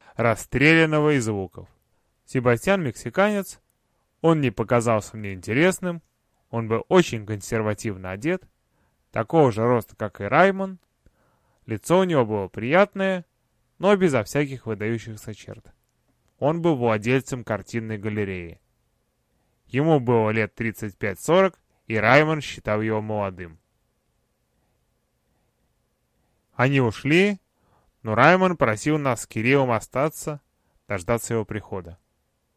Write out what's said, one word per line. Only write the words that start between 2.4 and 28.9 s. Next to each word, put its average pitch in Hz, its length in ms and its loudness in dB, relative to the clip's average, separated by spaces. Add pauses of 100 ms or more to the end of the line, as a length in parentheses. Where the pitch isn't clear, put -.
мексиканец, 190 800 -2 (600)
он 160 200 4
не 127 100 2
показался 113 680 0
мне 101 180 -10
интересным, 165 680 -2 (480)
он 117 180 -6
был 117 200 -2
очень 127 380 2
консервативно 104 840 -6
одет, 151 360 -6 (640)
такого 127 420 2
же 110 100 -4
роста, 120 320 0
как - 260 -10
и 98 40 -8
Раймон. 190 540 2 (880)
Лицо 110 320 0
у 190 60 4
него 156 200 2
было 104 240 -2
приятное, 185 800 -2 (520)
но 196 180 4
безо 143 280 2
всяких 139 420 -4
выдающихся 110 680 -8
черт. - 400 -20 (640)
Он 160 240 0
был 160 140 2
владельцем 120 680 0
картинной 110 540 -6
галереи. 98 640 -6 (1040)
Ему 147 340 2
было 113 300 2
лет 107 240 -2
тридцать 110 420 -8
пять-сорок, 165 600 0 (280)
и 113 100 -4
Раймон 147 440 4
считал 107 400 -6
его 110 220 -2
молодым. 95 560 -8 (3000)
Они 135 260 2
ушли, 165 580 0 (640)
но 110 120 -4
Раймон 175 420 6
просил 135 420 0